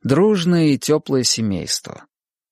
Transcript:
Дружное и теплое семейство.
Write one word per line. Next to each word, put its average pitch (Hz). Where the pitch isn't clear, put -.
Дружное 170
и 139
теплое 143
семейство. -